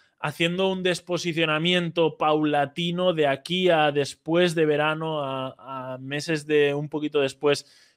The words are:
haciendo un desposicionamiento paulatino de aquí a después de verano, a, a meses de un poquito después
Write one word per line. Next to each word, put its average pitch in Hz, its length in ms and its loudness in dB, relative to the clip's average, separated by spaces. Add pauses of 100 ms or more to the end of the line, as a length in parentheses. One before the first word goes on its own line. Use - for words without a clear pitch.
(240)
haciendo 170 460 -2
un 185 140 -4
desposicionamiento 165 1300 0
paulatino 156 960 0
de 156 140 2
aquí 175 420 0
a 156 220 4
después 160 640 0
de 160 120 2
verano, 151 580 0
a, 131 720 -8
a 127 40 -10
meses 147 480 -4
de 147 280 4
un 147 140 -6
poquito 151 320 -2
después 139 460 0 (300)